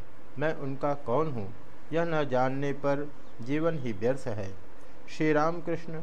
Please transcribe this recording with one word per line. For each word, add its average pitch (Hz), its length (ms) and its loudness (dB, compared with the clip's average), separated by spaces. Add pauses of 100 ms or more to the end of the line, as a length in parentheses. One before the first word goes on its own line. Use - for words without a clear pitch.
(380)
मैं 151 160 2
उनका 143 400 0
कौन 143 360 0
हूँ? 107 240 -2 (380)
यह 165 120 2
न 156 240 2
जानने 131 440 2
पर 139 380 0 (320)
जीवन 156 360 0
ही 127 140 0
व्यर्थ 120 360 0
है।" 98 260 -2 (540)
श्री 156 240 2
रामकृष्ण 165 600 2 (100)